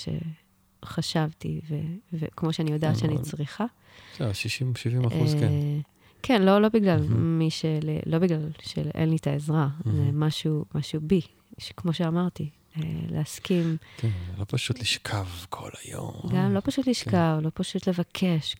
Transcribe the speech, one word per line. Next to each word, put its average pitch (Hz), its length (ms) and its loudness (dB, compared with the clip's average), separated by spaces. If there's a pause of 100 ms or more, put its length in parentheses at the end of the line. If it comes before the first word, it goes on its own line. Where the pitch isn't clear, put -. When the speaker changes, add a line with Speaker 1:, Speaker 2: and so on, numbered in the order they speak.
(840)
Speaker 1:
שחשבתי, 160 760 -4 (100)
ו-, 151 60 -2 (360)
וכמו 160 400 -2
שאני 156 200 0
יודעת 151 220 2
Speaker 2:
כן, - 60 0
Speaker 1:
שאני 156 140 2
Speaker 2:
אבל 135 80 0
Speaker 1:
צריכה. 151 420 -6 (500)
Speaker 2:
בסדר, 117 180 -2
שישים, 123 440 -2
שבעים 123 280 0
אחוז 151 300 2
כן. 147 80 2
Speaker 1:
אה, 147 360 2 (440)
כן, 226 200 4
לא, 196 180 8
לא 214 80 6
בגלל 202 320 4
Speaker 2:
מהמם. 165 380 2
Speaker 1:
מי 160 120 4
של-, 156 560 -2
לא 160 120 2
בגלל 160 300 2 (140)
של 151 320 -4
אין 160 160 2
לי 160 60 4
את - 100 -6
העזרה. 147 420 2 (160)
זה 110 80 2
Speaker 2:
מהמם. 143 280 2
Speaker 1:
משהו, 151 440 0 (100)
משהו 151 280 -2
בי, 165 180 4 (380)
שכמו - 340 -4
שאמרתי, 165 580 0 (260)
אה, 156 60 -2 (280)
להסכים. 165 640 0 (200)
Speaker 2:
כן, 117 120 -2 (300)
לא 101 100 -4
פשוט - 300 -2
לשכב - 480 -4 (220)
כל - 220 -12 (140)
היום. - 360 -10 (120)
Speaker 1:
גם 196 220 4
לא 196 100 2
פשוט 277 200 0
Speaker 2:
כן. 254 60 2
Speaker 1:
לשכב, 165 520 2
לא 156 120 0
פשוט - 340 -4
לבקש 175 720 0